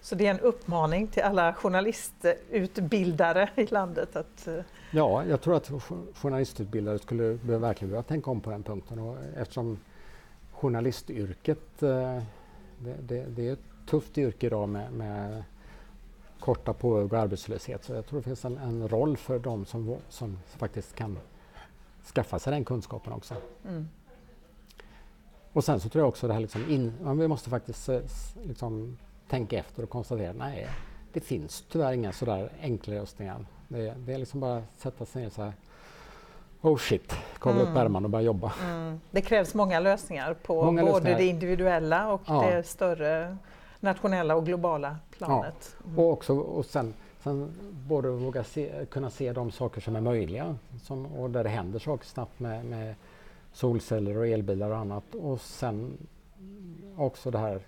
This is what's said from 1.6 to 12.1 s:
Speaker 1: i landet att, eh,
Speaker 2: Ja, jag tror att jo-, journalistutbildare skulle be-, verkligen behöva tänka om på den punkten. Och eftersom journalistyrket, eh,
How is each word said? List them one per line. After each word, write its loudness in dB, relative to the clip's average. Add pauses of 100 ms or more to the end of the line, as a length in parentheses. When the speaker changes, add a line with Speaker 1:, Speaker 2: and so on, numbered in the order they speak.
Speaker 1:
i 6
landet 0
att, -8
eh, -6 (360)
Speaker 2:
Ja, 6
jag 2
tror 4
att 0
jo-, -6 (360)
journalistutbildare -2
skulle 0
be-, 2
verkligen 0
behöva -2
tänka -2
om 0
på -6
den -6
punkten. -8
Och -8 (180)
eftersom -4 (720)
journalistyrket, -2
eh, 4 (920)